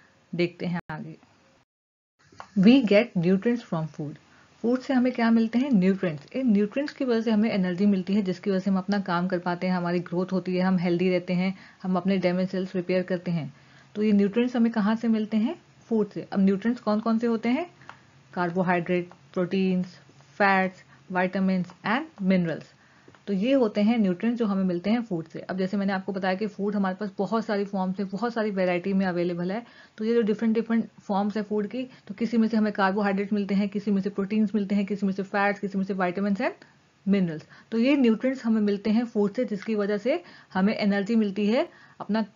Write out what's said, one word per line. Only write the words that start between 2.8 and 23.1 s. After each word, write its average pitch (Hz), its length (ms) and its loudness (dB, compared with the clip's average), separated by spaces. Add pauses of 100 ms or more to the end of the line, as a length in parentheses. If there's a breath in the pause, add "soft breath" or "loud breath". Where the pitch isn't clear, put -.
get 208 200 6 (120)
nutrients 190 560 2
from 160 140 -2
food। 151 280 -10 (460 soft breath)
Food 247 180 0
से 269 140 -4
हमें 247 200 2
क्या 233 180 2
मिलते 226 280 2
हैं? 277 120 0
Nutrients। 185 600 2
इन 254 180 0
nutrients 208 420 0
की 277 120 -4
वजह 226 160 0
से 226 100 0
हमें 220 200 2
एनर्जी 185 340 0
मिलती 196 300 2
है, 214 60 2
जिसकी 185 300 -2
वजह 185 80 2
से 196 120 -2
हम 190 60 2
अपना 202 220 -2
काम 180 280 -2
कर 185 120 -2
पाते 175 280 -4
हैं, 185 60 0
हमारी 175 260 -2
growth 175 320 -4
होती 185 240 -2
है, 180 60 0
हम 185 160 2
healthy 175 320 2
रहते 180 240 0
हैं, 185 220 -2 (280 loud breath)
हम 185 140 0
अपने 190 200 0
डैमेज 185 320 0
सेल्स 185 260 -4
repair 185 280 0
करते 180 280 -4
हैं। 143 220 -4 (420 loud breath)
तो 208 80 -2
ये 214 80 4
nutrients 202 440 2
हमें 233 160 2
कहाँ 220 240 0
से 226 120 -4
मिलते 220 300 0
हैं? 262 240 -2 (280)
Food 214 200 0
से। - 240 -10
अब 196 60 0
न्यूट्रिएंट्स 196 420 2
कौन 214 180 0
कौन 226 200 0
से 240 80 -2
होते 226 220 0
हैं? 320 220 -2 (600 loud breath)
Carbohydrate, 175 760 0 (240)
proteins, 185 520 0 (520)
fats, 190 460 2 (280 loud breath)
vitamins 185 600 0 (160)
and 220 400 -4
minerals। 175 360 2 (640 loud breath)